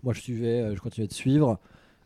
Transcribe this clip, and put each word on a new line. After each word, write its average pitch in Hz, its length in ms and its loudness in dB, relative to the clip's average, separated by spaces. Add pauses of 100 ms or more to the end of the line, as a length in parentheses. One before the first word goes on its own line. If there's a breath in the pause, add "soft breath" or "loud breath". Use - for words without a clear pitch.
moi 127 100 -2
je - 80 -6
suivais, 120 400 -2
euh, 104 140 -2
je 95 60 -8
continuais 110 260 -4
de - 60 -12
suivre. 131 460 2 (460 soft breath)